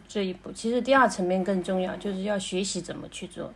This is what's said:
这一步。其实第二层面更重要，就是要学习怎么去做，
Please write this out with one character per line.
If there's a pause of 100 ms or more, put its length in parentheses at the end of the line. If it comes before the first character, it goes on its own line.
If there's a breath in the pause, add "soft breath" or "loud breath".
这
一
步。
其
实
第
二
层
面
更
重
要，
就
是
要
学
习
怎
么
去
做，